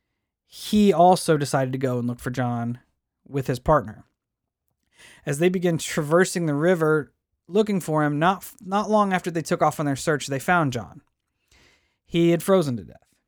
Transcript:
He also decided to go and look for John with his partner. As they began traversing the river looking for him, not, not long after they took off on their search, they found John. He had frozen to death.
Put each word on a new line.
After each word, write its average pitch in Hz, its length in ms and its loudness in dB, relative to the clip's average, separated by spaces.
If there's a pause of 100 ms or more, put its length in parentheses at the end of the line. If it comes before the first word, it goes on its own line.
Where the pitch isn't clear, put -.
(460)
He 208 460 2
also 175 440 4
decided 139 360 -2
to 135 60 -4
go 127 200 -2
and 120 80 -4
look 120 140 -6
for 131 100 -8
John 120 480 -6 (480)
with 135 220 -6
his 127 100 -4
partner. 120 460 -2 (1200)
As 143 120 -4
they 175 100 4
began 175 300 0
traversing 170 680 0
the 147 80 0
river 156 580 0 (360)
looking 202 320 0
for 156 240 -2
him, 147 140 0
not, 180 300 0 (160)
not 190 260 -4
long 208 220 2
after 180 180 -2
they 165 120 -4
took - 200 -4
off 156 180 2
on 151 60 -2
their 139 100 -2
search, 147 320 -2
they 135 100 -4
found 160 340 0
John. 110 300 -10 (1080)
He 170 200 2
had 170 120 2
frozen 160 340 0
to 98 60 -10
death. - 240 -20 (220)